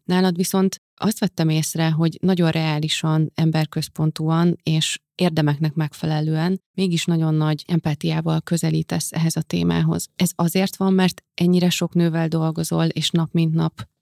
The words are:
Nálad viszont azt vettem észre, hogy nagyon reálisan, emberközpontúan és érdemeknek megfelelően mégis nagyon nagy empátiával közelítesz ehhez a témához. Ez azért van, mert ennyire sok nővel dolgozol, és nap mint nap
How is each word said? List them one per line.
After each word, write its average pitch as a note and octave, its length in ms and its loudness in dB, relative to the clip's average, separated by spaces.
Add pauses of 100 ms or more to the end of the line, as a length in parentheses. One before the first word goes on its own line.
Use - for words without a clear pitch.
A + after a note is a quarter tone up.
Nálad F#3 320 2
viszont F#3+ 400 0 (180)
azt - 240 -2
vettem E3 300 0
észre, D#3+ 420 0
hogy D#3+ 300 0
nagyon F3+ 300 2
reálisan, D#3 840 0
emberközpontúan D#3+ 1300 0
és - 360 -2 (160)
érdemeknek D#3 600 0
megfelelően D#3 840 -2 (140)
mégis F3+ 300 0
nagyon D#3+ 300 0
nagy D#3 320 0
empátiával D#3+ 760 -2
közelítesz D#3+ 720 -2
ehhez D#3+ 240 0
a E3 60 -2
témához. E3+ 640 0 (100)
Ez F3+ 180 0
azért F#3 420 0
van, F#3+ 160 0
mert F#3 300 0 (120)
ennyire F3+ 360 2
sok - 240 -2
nővel E3 340 0
dolgozol, D#3+ 560 -2
és D#3+ 260 -2
nap E3 220 0
mint E3 220 2
nap D#3+ 320 -2 (160)